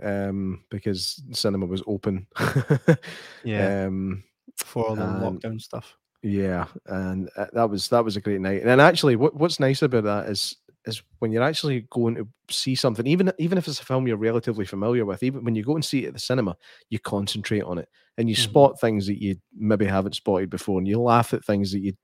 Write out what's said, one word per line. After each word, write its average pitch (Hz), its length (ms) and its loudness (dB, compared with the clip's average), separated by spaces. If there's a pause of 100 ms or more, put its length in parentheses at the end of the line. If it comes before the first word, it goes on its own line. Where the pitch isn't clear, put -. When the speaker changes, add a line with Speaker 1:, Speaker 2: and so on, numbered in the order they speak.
Speaker 1:
um, 98 640 -4
because 98 520 -6 (100)
cinema 98 340 -2
was 92 220 -4
open. 98 440 -4
<laughs> - 40 -16 (1080)
Speaker 2:
Yeah. 98 420 0
Speaker 1:
Um, 95 380 -4 (340)
Speaker 2:
Before 117 320 -4
all 110 60 -2
the 104 80 -4
Speaker 1:
and 98 180 -2 (200)
Speaker 2:
lockdown 110 200 -8
stuff. - 340 -14 (280)
Speaker 1:
yeah, 98 420 0 (220)
and, 92 500 -4
uh, 101 160 -4
that 117 160 2
was, 101 200 -4
that 120 160 4
was 104 120 -4
a 101 40 -6
great 101 200 -2
night. 95 220 -2
And 123 180 6
actually, 156 340 6
what, 143 200 2
what's 160 240 -2
nice 135 240 2
about 123 220 2
that 104 240 -2
is, - 260 -4 (300)
is 107 180 -10 (160)
when 113 120 -2
you're 117 120 2
actually 143 380 -2 (100)
going 117 240 0
to 107 120 -8 (220)
see - 240 -2
something, 117 320 0
even, 185 320 2
even 170 200 0
if 170 100 -2
it's 143 140 -8
a - 40 -20
film 131 220 0
you're 113 100 0
relatively 110 480 0
familiar 107 400 0
with, 95 180 -4
even 131 200 -2
when 120 120 0
you 107 80 -2
go 143 120 0
and 156 100 -2
see 127 200 -2
it - 20 -6
at 65 60 -10
the - 60 -14
cinema, 113 360 -2 (340)
you 113 100 -4
concentrate 101 640 -2
on 90 140 -6
it 76 120 -10 (280)
and 117 120 2
you 110 60 0
Speaker 2:
Mm-hmm. 107 160 0
Speaker 1:
spot 139 280 8
things 107 280 2
that 101 140 -2
you 98 140 0 (200)
maybe 107 300 2
haven't 98 300 0
spotted 95 340 0
before, 92 300 -2
and 95 80 0
you 104 120 2
laugh 120 340 4
at - 100 -2
things 101 300 0
that 101 60 -2
you 95 140 -2 (100)